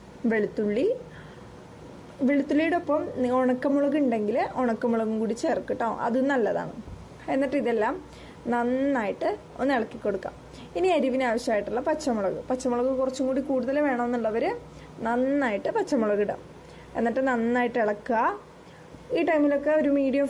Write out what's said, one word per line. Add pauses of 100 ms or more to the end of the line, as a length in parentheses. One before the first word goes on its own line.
(340)
വെളുത്തുള്ളി, (1400)
വെളുത്തുള്ളിയുടെ
ഒപ്പം (180)
നി-, (100)
ഉണക്കമുളക്
ഉണ്ടെങ്കിൽ (240)
ഉണക്കമുളകും
കൂടി
ചേർക്ക്
ട്ടോ, (200)
അതും
നല്ലതാണ്. (580)
എന്നിട്ട്
ഇതെല്ലാം (580)
നന്നായിട്ട് (300)
ഒന്ന്
ഇളക്കി
കൊടുക്കാം. (440)
ഇനി
എരിവിന്
ആവശ്യമായിട്ടുള്ള
പച്ചമുളക്, (100)
പച്ചമുളക് (100)
കുറച്ചും
കൂടി
കൂടുതൽ (100)
വേണമെന്നുള്ളവർ (600)
നന്നായിട്ട്
പച്ചമുളക്
ഇടാം. (560)
എന്നിട്ട്
നന്നായിട്ട്
ഇളക്കുക. (1000)
ഈ
ടൈമിലൊക്കെ (100)
ഒരു (100)
മീഡിയം